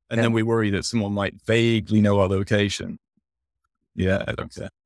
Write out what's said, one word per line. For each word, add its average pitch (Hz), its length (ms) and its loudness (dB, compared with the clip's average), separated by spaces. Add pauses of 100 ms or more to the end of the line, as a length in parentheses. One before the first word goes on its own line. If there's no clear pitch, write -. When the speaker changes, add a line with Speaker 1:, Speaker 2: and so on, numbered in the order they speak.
Speaker 1:
and 117 80 -4
Speaker 2:
Yeah. 117 60 0
Speaker 1:
then 117 100 2
we 110 100 0
worry 113 280 0
that 95 120 -2
someone 101 300 -4
might 101 320 -4
vaguely 113 560 2
know 101 180 4
our 95 80 4
location. 98 720 -2 (960)
Yeah, 92 320 0
I - 60 -4
don't - 200 -10
care. - 160 -12 (160)